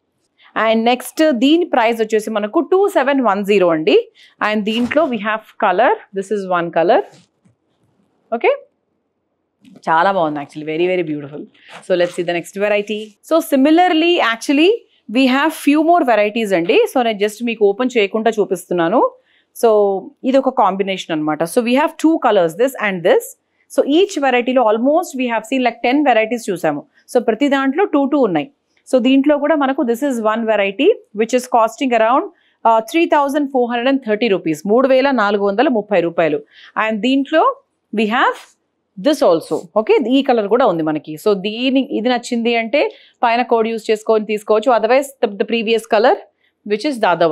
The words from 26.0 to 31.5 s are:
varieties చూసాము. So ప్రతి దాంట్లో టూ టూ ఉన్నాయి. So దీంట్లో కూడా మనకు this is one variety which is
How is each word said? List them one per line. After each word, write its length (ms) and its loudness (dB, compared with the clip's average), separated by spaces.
varieties 400 0
చూసాము. 320 -2
So 60 -2
ప్రతి 260 -2
దాంట్లో 300 -2
టూ 80 2
టూ 60 0
ఉన్నాయి. 180 -4
So 60 0
దీంట్లో 360 2
కూడా 200 0
మనకు 280 -2
this 180 -2
is 80 -2
one 180 -4
variety 380 0
which 180 -2
is 60 -2